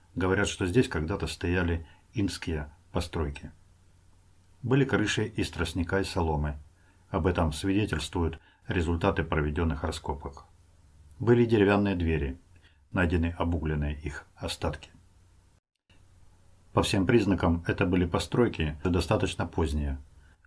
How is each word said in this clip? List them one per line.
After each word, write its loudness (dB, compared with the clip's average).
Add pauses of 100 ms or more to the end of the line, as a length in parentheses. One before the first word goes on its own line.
(140)
говорят, 0
что -4
здесь 2
когда-то -4
стояли -2 (260)
инские -4 (200)
постройки. -6 (1120)
Были 4
крыши 0
из -4
тростника -2
и 2
соломы. -2 (500)
Об 0
этом 0
свидетельствуют -2 (280)
результаты 0
проведенных 0
раскопок. -8 (720)
Были 6
деревянные 4
двери, -2 (520)
найдены 2
обугленные -2
их -12
остатки. -6 (1800)
По 4
всем 0
признакам, 4
это 0
были 4
постройки 0
достаточно 0
поздние. -2 (500)